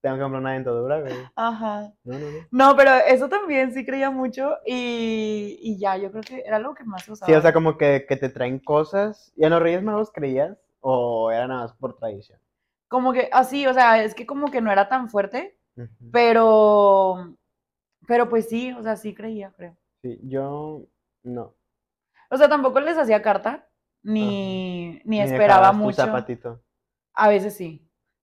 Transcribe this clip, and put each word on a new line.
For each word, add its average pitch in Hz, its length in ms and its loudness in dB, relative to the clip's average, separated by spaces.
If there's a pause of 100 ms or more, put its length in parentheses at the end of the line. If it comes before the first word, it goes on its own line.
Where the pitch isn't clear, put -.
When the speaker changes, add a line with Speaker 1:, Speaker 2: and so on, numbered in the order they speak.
Speaker 1:
tengo 131 140 -4
que 131 80 -8
comprar 135 180 -6
una 131 120 -6
dentadura, 131 480 -4
güey. 131 120 -10 (220)
Speaker 2:
Ajá. 214 580 -6 (100)
Speaker 1:
No, 127 140 -12
no, 147 140 -12
no. 151 60 -14 (120)
Speaker 2:
No, 269 260 6
pero 277 200 8
eso 254 340 4
también 294 440 -2
sí 254 120 -10
creía 269 240 -2
mucho, 262 560 -4
y, 226 960 -6
y 220 180 -6
ya, 190 180 -2
yo 196 140 -8
creo 214 120 -12
que 254 220 -16
era 214 120 -4
algo 262 160 -6
que 269 100 -20
más 190 200 -12
se - 120 -20
Speaker 1:
Sí, - 60 -20
o - 60 -10
sea, 160 100 6
Speaker 2:
usaba. 160 160 4
Speaker 1:
como 160 240 0
que, 143 320 2
que 135 80 0
te 135 120 -6
traen 127 300 -6
cosas. 196 760 -4
¿Y 156 100 2
en 160 60 4
los 170 100 4
Reyes 170 220 0
Magos 214 280 -4
creías? 143 460 -4 (220)
¿O 120 500 -2
era 117 180 -2
nada 127 140 -8
más 117 120 -12
por 127 220 -10
tradición? 104 440 -12 (480)
Speaker 2:
Como 254 260 0
que, 247 180 0
así, 262 360 2
o 262 80 2
sea, 233 280 6
es 214 120 -6
que 247 100 -14
como 285 240 -6
que 254 120 -4
no 220 100 0
era 202 180 4
tan 254 200 -4
fuerte, 226 460 -4 (220)
Speaker 1:
Ujú. 120 100 -14 (240)
Speaker 2:
pero, 208 1300 4 (720)
pero 240 200 2
pues 226 220 -2
sí, 240 240 -6
o 240 80 -16
sea, 220 140 -6
sí 208 180 -14
creía, 202 420 -14
creo. 175 220 -20 (240)
Speaker 1:
Sí, 123 220 -12
yo 143 580 -8 (400)
no. 120 320 -12 (800)
Speaker 2:
O 262 60 -4
sea, 285 120 6
tampoco 269 300 0
les 320 180 -4
hacía 220 240 0
carta, 214 460 -4 (340)
ni, 190 960 -6
Speaker 1:
Ajá. - 100 -20
Speaker 2:
ni 214 120 -2
Speaker 1:
Ni 208 40 0
Speaker 2:
esperaba 202 460 4
Speaker 1:
dejabas 196 60 6
tu 214 40 0
Speaker 2:
mucho. 208 200 -2
Speaker 1:
zapatito. 123 640 -4 (520)
Speaker 2:
A 214 160 4
veces 202 260 0
sí. 165 320 -16 (360)